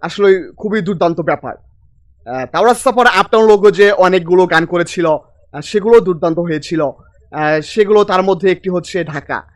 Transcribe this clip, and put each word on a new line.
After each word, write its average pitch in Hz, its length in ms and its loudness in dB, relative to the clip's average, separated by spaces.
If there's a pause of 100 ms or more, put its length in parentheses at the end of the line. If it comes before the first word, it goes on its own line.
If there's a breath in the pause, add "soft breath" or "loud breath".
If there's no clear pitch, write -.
আসলে 185 540 0
খুবই 214 240 -4
দুর্দান্ত 170 400 -4
ব্যাপার। 147 360 -6
আহ, - 880 -16
তাওরাত 208 300 0
সাফার 240 300 0
আপটাউন 214 400 2
লোগো 208 240 6
যে 202 220 4
অনেকগুলো 180 540 2
গান 165 200 0
করেছিল, 170 400 -4
আহ, - 540 -6
সেগুলো 214 400 4
দুর্দান্ত 170 380 -2
হয়েছিল। 160 440 -4
আহ, 151 800 -4
সেগুলো 208 440 2
তার 185 180 0
মধ্যে 190 300 0
একটি 185 180 -6
হচ্ছে 175 340 -4
ঢাকা। 147 380 -10 (140)